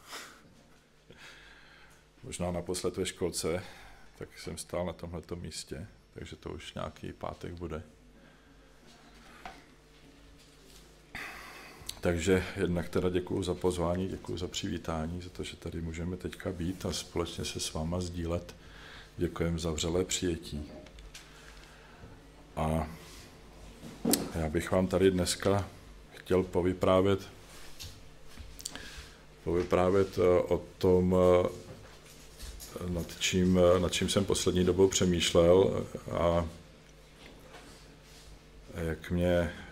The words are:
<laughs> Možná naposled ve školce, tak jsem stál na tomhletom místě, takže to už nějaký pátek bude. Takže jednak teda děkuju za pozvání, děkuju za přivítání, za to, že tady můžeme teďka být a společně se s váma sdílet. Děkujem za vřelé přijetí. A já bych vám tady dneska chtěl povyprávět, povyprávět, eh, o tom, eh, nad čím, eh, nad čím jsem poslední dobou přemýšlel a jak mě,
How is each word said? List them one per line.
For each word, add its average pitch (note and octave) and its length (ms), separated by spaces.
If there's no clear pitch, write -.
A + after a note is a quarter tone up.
<laughs> - 1200
Možná F2+ 280
naposled F2 460
ve F#2 100
školce, F2+ 580
tak - 200
jsem E2 200
stál E2+ 280
na E2 60
tomhletom E2+ 480
místě, - 460
takže - 220
to - 140
už D#2+ 240
nějaký - 380
pátek - 400
bude. D#2+ 300
Takže F2+ 440
jednak F2 320
teda F#2 220
děkuju F#2 320
za F2+ 120
pozvání, F2 540
děkuju F#2 300
za F2 100
přivítání, E2+ 720
za F2+ 80
to, - 140
že - 120
tady E2 240
můžeme E2 360
teďka F2+ 360
být F2+ 340
a F#2 60
společně - 520
se - 160
s - 120
váma E2 280
sdílet. E2+ 540
Děkujem E2+ 380
za E2+ 120
vřelé E2 340
přijetí. D#2+ 680
A D#2 320
já D#2+ 140
bych E2+ 220
vám F#2+ 160
tady F#2+ 240
dneska F#2+ 580
chtěl - 300
povyprávět, F#2 840
povyprávět, F2+ 760
eh, F2+ 240
o F2 200
tom, F#2 380
eh, F2+ 320
nad F2 300
čím, F#2 400
eh, F2+ 220
nad F2 120
čím F#2 160
jsem G2 160
poslední F#2 400
dobou F#2 240
přemýšlel F2+ 960
a E2+ 340
jak E2 360
mě, F2 420